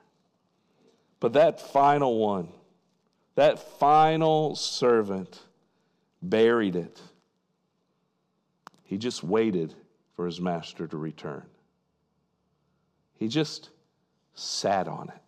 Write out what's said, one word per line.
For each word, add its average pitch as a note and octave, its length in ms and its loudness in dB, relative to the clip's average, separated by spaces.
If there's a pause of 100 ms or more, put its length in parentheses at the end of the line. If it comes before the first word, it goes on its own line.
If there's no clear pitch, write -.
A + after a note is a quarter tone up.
(1200)
But A#2 140 -2
that D3 260 4
final C#3 580 2
one, G2+ 300 0 (880)
that C3+ 240 4
final D#3 960 2
servant G#2 880 0 (800)
buried A2 560 2
it. - 240 -10 (1800)
He - 140 -8
just A#2 260 -8
waited F#2 500 -2 (420)
for F2 100 -8
his F2 140 -8
master E2+ 480 -8
to D#2+ 100 -12
return. D#2 480 -12 (1700)
He A2 120 -6
just D3+ 420 -6 (640)
sat G2 540 -4
on E2 220 -12
it. - 180 -20